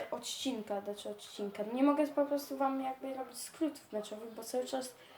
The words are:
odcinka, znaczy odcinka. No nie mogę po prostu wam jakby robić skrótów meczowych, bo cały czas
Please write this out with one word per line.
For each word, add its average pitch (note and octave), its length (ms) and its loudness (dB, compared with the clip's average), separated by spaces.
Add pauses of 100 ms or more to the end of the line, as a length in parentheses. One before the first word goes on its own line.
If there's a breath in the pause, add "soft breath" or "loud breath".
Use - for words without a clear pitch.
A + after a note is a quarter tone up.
(100)
odcinka, G#3+ 720 -2
znaczy G#3 300 -6
odcinka. G#3 560 -6
No A3 60 -4
nie C4 100 4
mogę D4 240 8
po C#4+ 180 4
prostu C#4 320 0
wam C4+ 260 2
jakby C4 320 -4
robić B3+ 240 -6
skrótów - 540 -2
meczowych, G#3+ 420 -4
bo A3+ 100 -8
cały B3+ 200 0
czas B3+ 300 -4 (240 loud breath)